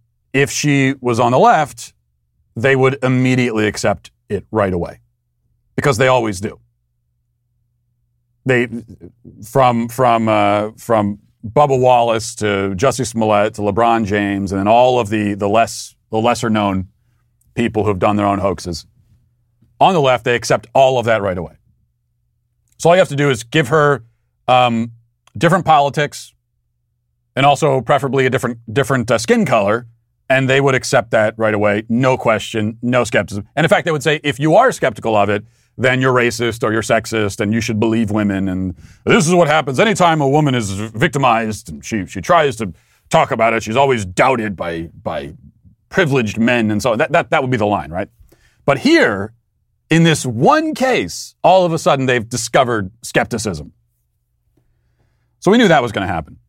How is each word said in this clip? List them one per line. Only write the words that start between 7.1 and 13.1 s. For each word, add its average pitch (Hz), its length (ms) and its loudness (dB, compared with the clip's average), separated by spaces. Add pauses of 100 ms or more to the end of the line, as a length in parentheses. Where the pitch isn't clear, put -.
They, 123 220 0 (840)
from, 120 380 2
from, 117 400 2
uh, 104 500 0
from 104 420 -2 (280)
Bubba 135 320 2
Wallace 117 560 0
to 98 400 -2
Jussie 123 320 -2
Smollett 107 460 0